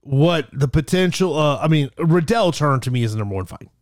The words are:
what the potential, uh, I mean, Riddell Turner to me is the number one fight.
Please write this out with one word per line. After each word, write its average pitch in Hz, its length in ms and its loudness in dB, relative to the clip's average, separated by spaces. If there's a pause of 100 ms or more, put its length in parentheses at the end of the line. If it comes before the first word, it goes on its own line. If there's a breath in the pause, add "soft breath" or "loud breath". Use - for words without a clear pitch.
what 151 520 0
the 135 160 -2
potential, 175 680 0
uh, 147 240 2
I 160 60 0
mean, 151 280 2
Riddell 175 560 2
Turner 139 280 0
to 127 100 -6
me 123 140 0
is 110 80 -2
the 110 60 -6
number 101 180 -6
one 92 100 -6
fight. 98 220 -18 (140)